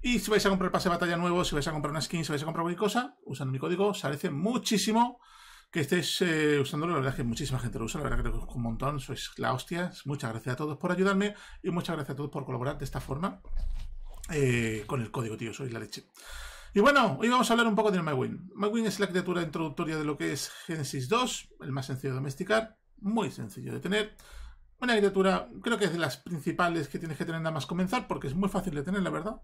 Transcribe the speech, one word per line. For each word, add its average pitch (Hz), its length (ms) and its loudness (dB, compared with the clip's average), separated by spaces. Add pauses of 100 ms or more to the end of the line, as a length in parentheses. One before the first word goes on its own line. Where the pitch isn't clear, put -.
Y 247 160 4
si - 120 -2
vais 208 160 4
a - 20 6
comprar 190 240 2
pase 180 160 0
de 175 60 4
batalla 170 240 0
nuevo, 175 260 2
si - 100 -2
vais 143 140 0
a 160 40 -2
comprar 147 180 -2
una 151 100 -2
skin, 165 240 -2
si 156 80 -2
vais 143 80 0
a 151 60 -4
comprar 160 160 -2
cualquier 170 160 0
cosa, 214 480 0
usando 135 260 -4
mi 135 60 -2
código, 175 300 2
os 190 140 -2
agradece 147 280 -2
muchísimo 220 880 2 (500)
que 175 100 -2
estéis, 160 420 2
eh, 156 360 4
usándolo. 151 340 0
La 151 80 2
verdad 131 120 0
es - 40 -4
que 143 60 -2
muchísima 127 360 -2
gente 110 200 -4
lo 113 60 -2
usa, 110 140 -4
la 143 60 -4
verdad 120 120 2
que 113 60 4
os 113 120 2
agradezco - 200 -4
un 120 80 -4
montón, 123 360 -2
sois - 380 -8
la 120 160 0
hostia. 175 400 -2 (140)
Muchas 139 240 -4
gracias 110 240 -4
a - 20 -8
todos 151 220 -4
por 175 120 -2
ayudarme 196 440 4 (280)
y - 60 -2
muchas 175 280 -2
gracias 143 180 -4
a - 20 -8
todos 147 140 -4
por 135 160 -6
colaborar 135 320 -2
de 123 80 -6
esta - 120 -4
forma, 180 440 -4 (880)
eh, 120 560 2
con 127 160 -4
el 107 80 -6
código, 113 260 -4
tío, 113 160 -6
sois 135 180 -8
la 113 100 -8
leche. - 260 -12 (680)
Y 202 80 6
bueno, 240 400 6
hoy 226 80 4
vamos 247 220 4
a - 20 8
hablar 233 140 6
un 220 80 4
poco 214 160 6
del 185 120 2
My 156 100 0
Win. 120 440 -2
My 202 120 2
Win 226 180 2
es 202 140 -2
la 196 60 4
criatura 180 360 0
introductoria 160 560 -2
de 151 60 -2
lo 147 120 -2
que 165 160 -2
es - 160 -4 (160)
Genesis 143 460 -4
dos, 240 400 0 (100)
el 143 120 -6
más 131 120 -2
sencillo 135 300 -4
de 131 60 -2
domesticar, 190 580 -2 (240)
muy 208 280 0
sencillo 127 400 -10
de - 100 -6
tener. 214 360 -2 (600)
Una 247 180 2
criatura, 190 500 4 (160)
creo 226 140 0
que 202 80 2
es 160 80 2
de 170 60 -2
las 160 180 0
principales 165 720 0
que - 100 -6
tienes 160 200 -6
que 170 80 -2
tener 165 160 -4
nada 160 100 0
más 151 140 -4
comenzar, 185 420 0
porque - 200 -4
es 127 60 -4
muy 190 140 2
fácil 185 260 -2
de 143 80 -2
tener, 190 200 0
la 165 80 0
verdad, 165 340 -4